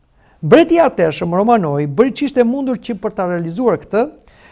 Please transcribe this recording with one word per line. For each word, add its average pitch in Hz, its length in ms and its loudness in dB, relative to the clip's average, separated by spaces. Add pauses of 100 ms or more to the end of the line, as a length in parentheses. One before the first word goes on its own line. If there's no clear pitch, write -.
(420)
Mbreti 320 340 4
i 330 80 4
atërshëm 170 480 -2
Romanoi 175 560 0
bëri 208 240 0
ç'ishte 262 320 0
mundur 262 320 -4
që - 240 -10
për 208 160 -8
ta 190 80 -4
realizuar 175 560 -2
këtë, 214 220 -2 (500)